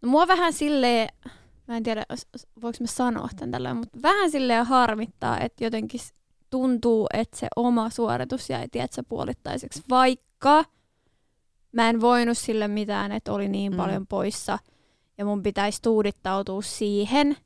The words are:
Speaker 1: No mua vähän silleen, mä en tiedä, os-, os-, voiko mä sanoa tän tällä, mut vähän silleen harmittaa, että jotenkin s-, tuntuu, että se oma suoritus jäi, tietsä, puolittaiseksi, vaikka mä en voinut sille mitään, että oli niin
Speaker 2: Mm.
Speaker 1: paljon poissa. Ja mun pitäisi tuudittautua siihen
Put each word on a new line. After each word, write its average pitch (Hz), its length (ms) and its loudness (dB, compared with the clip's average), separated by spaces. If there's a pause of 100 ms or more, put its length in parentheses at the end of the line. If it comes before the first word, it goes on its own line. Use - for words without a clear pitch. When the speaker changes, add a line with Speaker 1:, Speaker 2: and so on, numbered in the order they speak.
Speaker 1:
No 233 80 -4
mua 311 180 6
vähän 349 260 4
silleen, 247 540 2 (600)
mä 233 100 -6
en 226 60 -4
tiedä, 220 300 -4
os-, - 140 -12 (100)
os-, - 100 -20 (140)
voiko 233 200 -8
mä 233 60 -4
sanoa 240 480 -2
tän - 160 -8
tällä, 247 220 -4
mut 226 160 -6 (140)
vähän 370 280 4
silleen 247 340 2
harmittaa, 233 760 2
että - 240 -4
jotenkin 226 360 -4
s-, - 140 -16 (360)
tuntuu, 240 640 2
että 220 240 -4
se - 180 -6
oma 233 340 2
suoritus 247 600 -4
jäi, 117 200 -4
tietsä, 247 340 -6
puolittaiseksi, - 840 -8
vaikka 262 760 4 (1080)
mä 233 180 2
en 233 120 2
voinut 240 360 4
sille 214 300 -2
mitään, 202 440 -4
että 214 220 -6
oli 202 140 -4
niin 196 240 -2
Speaker 2:
Mm. 180 60 -4
Speaker 1:
paljon 190 300 -2
poissa. 196 520 -4 (580)
Ja 202 80 -4
mun 208 180 -2
pitäisi 202 380 -2
tuudittautua 202 800 0
siihen 214 840 0